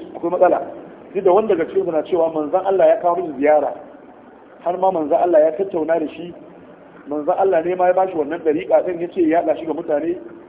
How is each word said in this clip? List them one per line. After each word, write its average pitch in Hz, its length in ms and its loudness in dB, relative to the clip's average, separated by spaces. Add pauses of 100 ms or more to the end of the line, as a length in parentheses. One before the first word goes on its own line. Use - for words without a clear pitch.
(160)
akwai 165 160 -6
matsala. 180 300 4 (520)
Duk 190 100 -4
da 185 100 6
wanda 214 220 4
daga 160 140 -4
cikin 190 160 -2
suna 160 180 -2
cewa 165 300 0
manzon 156 320 -2
Allah 185 220 4
ya 160 140 6
kawo 175 140 0
mishi 170 240 -6
ziyara. 143 340 2 (920)
Har 175 140 -4
ma 185 140 2
manzon 160 280 0
Allah 170 200 4
ya 156 120 6
tattauna 165 480 -2
da 156 80 -4
shi. 170 260 -12 (760)
Manzon 151 280 -2
Allah 185 280 2
ne 180 100 -2
ma 180 120 2
ya 180 60 4
bashi 185 220 0
wannan 156 280 -4
dariƙa 160 420 2
din, 175 160 -6
ya 175 60 -6
ce 180 140 -4
ya 165 200 2
yaɗa 156 180 0
shi 165 60 -10
ga 151 80 -6
mutane. 160 440 -4 (320)